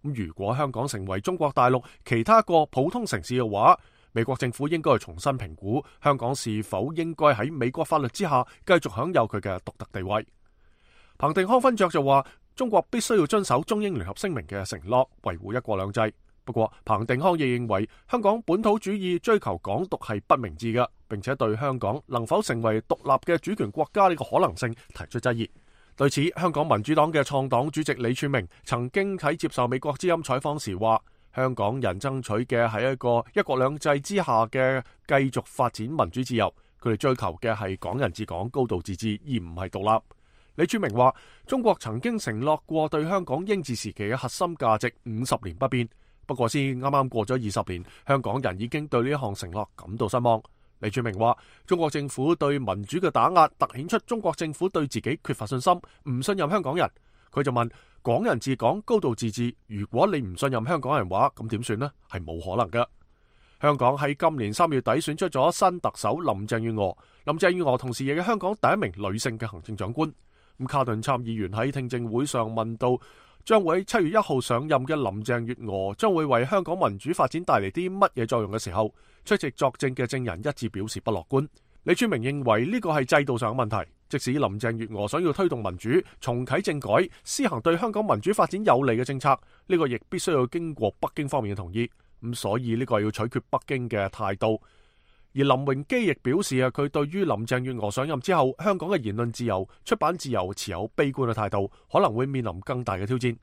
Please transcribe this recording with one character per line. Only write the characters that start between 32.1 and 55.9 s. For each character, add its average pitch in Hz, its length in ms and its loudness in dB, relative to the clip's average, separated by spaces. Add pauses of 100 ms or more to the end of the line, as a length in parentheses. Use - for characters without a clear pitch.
取 110 120 -4 (100)
嘅 117 240 2
係 113 240 0
一 135 60 -2
個 120 360 2
一 202 80 2
國 131 160 0
兩 139 220 2
制 147 220 2
之 202 160 -4
下 117 300 2
嘅 131 360 0 (240)
繼 139 240 2
續 123 140 -2
發 123 240 -2
展 110 180 -8
民 156 100 -6 (140)
主 127 100 -4
自 127 140 -4
由， 98 180 0 (280)
佢 120 80 0
哋 107 80 2
追 131 180 2
求 90 260 -4
嘅 113 140 0
係 95 240 -6
港 92 180 -6
人 117 140 -2
治 107 140 -8
港、 92 240 -6
高 131 180 0
度 92 140 -2
自 98 120 -8
治， 104 320 -4
而 143 60 -6 (100)
唔 85 140 -12
係 92 140 -6
獨 104 280 2
立。 - 60 -2 (520)
李 165 100 4
柱 226 140 -2
銘 165 140 -2
話， 127 220 6 (320)
中 262 160 0
國 208 160 4
曾 110 220 -6
經 233 180 -2
承 110 220 -4
諾 151 240 2
過 156 240 -2
對 156 180 0
香 185 160 0
港 175 240 -4
英 196 160 0
治 127 100 -4
時 107 200 -8
期 104 100 -6
嘅 107 140 -2
核 131 100 -6
心 170 300 -2
價 113 200 4
值 123 160 -2 (120)
五 113 180 -4
十 131 100 0 (100)
年 85 120 -10
不 135 140 -2
變， 120 180 0 (380)
不 135 100 -6
過 120 140 0
先 139 280 0
啱 131 120 -2
啱 135 180 2
過 113 180 -2
咗 127 100 -2
二 107 280 -2
十 - 80 -8
年， 90 140 -8 (200)
香 139 160 2
港 123 200 -2
人 92 180 -2
已 117 80 -4
經 147 220 -4
對 120 200 2
呢 147 80 0
項 110 160 -4
承 95 160 -10
諾 101 160 -4 (120)
感 - 180 -12
到 113 140 -2
失 127 100 0
望。 117 240 2 (360)
李 107 100 -4
柱 123 120 -2
銘 107 160 -4
話， 113 180 4 (300)
中 180 140 2
國 156 100 2
政 143 180 -4
府 143 280 2
對 143 240 0
民 101 240 -4
主 131 140 -6
嘅 180 120 2
打 127 220 4
壓， 165 160 8 (100)
凸 147 160 4
顯 139 140 -10
出 226 120 0
中 226 200 -4
國 170 140 0
政 156 200 -4
府 175 140 -2
對 165 180 0
自 117 140 -4
己 135 240 -2
缺 143 100 -4
乏 113 120 -6
信 127 140 -4
心， 180 220 2 (300)